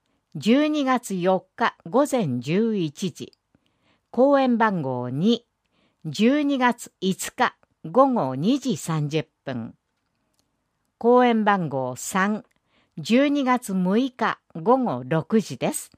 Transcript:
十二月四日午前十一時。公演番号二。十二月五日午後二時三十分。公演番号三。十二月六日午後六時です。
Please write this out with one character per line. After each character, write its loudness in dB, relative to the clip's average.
十 2
二 -2
月 -2
四 0
日 -2
午 2
前 -2
十 0
一 -4
時。 -16
公 4
演 2
番 0
号 -4
二。 0
十 2
二 0
月 -2
五 -4
日 -2
午 4
後 -2
二 0
時 -4
三 -4
十 -4
分。 -8
公 4
演 2
番 0
号 -4
三。 -2
十 2
二 0
月 -2
六 0
日 -4
午 2
後 -2
六 0
時 -6
で -4
す。 -12